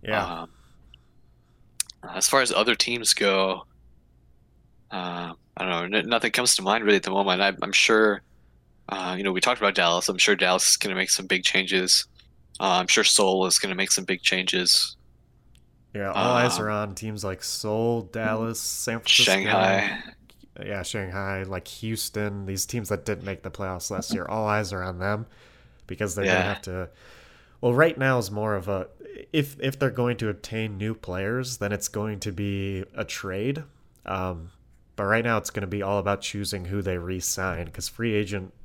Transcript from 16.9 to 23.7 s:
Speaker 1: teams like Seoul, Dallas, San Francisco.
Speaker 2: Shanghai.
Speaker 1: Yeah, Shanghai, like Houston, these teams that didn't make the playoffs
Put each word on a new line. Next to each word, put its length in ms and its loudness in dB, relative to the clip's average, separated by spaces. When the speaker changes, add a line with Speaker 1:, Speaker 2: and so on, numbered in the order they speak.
Speaker 1:
teams 300 -8
like 180 -6
Seoul, 600 0
Dallas, 580 -4
San 380 -4
Francisco. 340 4
Speaker 2:
Shanghai. 680 2
Speaker 1:
Yeah, 200 -6
Shanghai, 600 -6
like 240 -8
Houston, 760 -6
these 200 -4
teams 240 -6
that 160 -4
didn't 180 -4
make 180 -8
the 80 -10
playoffs 400 -6